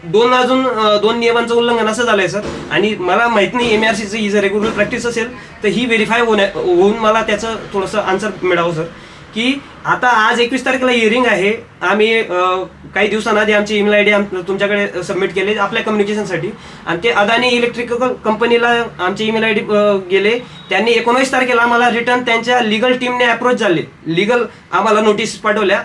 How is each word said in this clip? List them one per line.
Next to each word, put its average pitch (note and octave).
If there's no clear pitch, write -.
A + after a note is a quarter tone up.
दोन A3
अजून, B3+
अ, G#3+
दोन A#3
नियमांचं A#3
उल्लंघन A#3
असं A3
झालंय, G3+
सर. G3
आणि G3
मला F3+
माहित G3
नाही, A#3+
एमआरसीची G#3+
ही G#3
जर G#3
रेग्युलर G3+
प्रॅक्टिस A3
असेल, A#3
तर G#3+
ही G#3+
व्हेरीफाय A3+
होण्या-, G#3
होऊन F#3
मला A3
त्याचं A3
थोडंसं G3
आन्सर F#3+
मिळावं, E3+
सर, D#3
की C4
आता F3+
आज A#3
एकवीस A#3+
तारखेला B3+
हिअरिंग A#3
आहे. G#3
आम्ही, G#3+
अ, F#3
काही G3+
दिवसांआधी G#3+
आमची G#3
ईमेल G#3
आयडी G#3
आम-, G3+
तुमच्याकडे G3
सबमिट F3+
केले G3
आपल्या G#3
कम्युनिकेशनसाठी. G#3
आणि E3+
ते A#3
अदानी A3+
इलेक्ट्रिकल A#3+
कंपनीला A#3
आमची G3
ईमेल A3
आयडी, A3+
अ, G#3
गेले. G#3
त्यांनी G#3
एकोणावीस A#3+
तारखेला B3+
आम्हाला A#3+
रिटर्न A#3+
त्यांच्या A#3+
लीगल A#3
टीमने B3
अप्रोच A#3
झाले, F#3
लीगल G3+
आम्हाला G#3+
नोटीस G#3+
पाठवल्या G#3